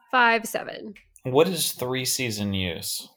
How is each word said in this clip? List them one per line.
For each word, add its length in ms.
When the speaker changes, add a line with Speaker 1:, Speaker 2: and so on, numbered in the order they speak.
Speaker 1:
five 340
seven. 480
Speaker 2:
what 240
is 240
three-season 800
use? 640